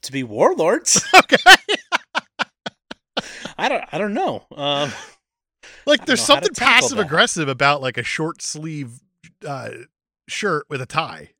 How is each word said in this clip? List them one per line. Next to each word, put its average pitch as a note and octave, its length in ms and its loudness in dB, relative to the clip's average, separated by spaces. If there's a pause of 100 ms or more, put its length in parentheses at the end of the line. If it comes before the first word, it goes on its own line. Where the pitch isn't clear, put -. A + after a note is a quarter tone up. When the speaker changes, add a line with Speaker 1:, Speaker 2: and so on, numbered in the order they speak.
Speaker 1:
To - 100 -14
be C3+ 120 -6
warlords? F3+ 840 2
Speaker 2:
<laughs> - 60 2
Okay. C#4 220 6 (2250)
Speaker 1:
I A#3 120 -2
don't, - 220 -4
I D#3 60 -6
don't G3+ 160 -4
know. D#4 380 -4
Um, C#3+ 400 -4 (960)
Speaker 2:
Like, D4 160 2
Speaker 1:
I - 40 -14
don't - 20 -6
Speaker 2:
there's C4+ 200 0
Speaker 1:
know C#4+ 80 8
how C#4 60 -2
to C4+ 60 -4
Speaker 2:
something C#4+ 60 -2
Speaker 1:
tackle B3 200 2
that. B3 80 6
Speaker 2:
passive-aggressive G3 640 0
about, C#3 340 0
like, B2+ 160 -4
a B2 60 -6
short D#3+ 380 -6
sleeve, D3 580 -10 (480)
uh, C3+ 220 -10 (580)
shirt E3 420 -4
with C#3 120 -8
a B2+ 40 -10
tie D3 440 -8 (100)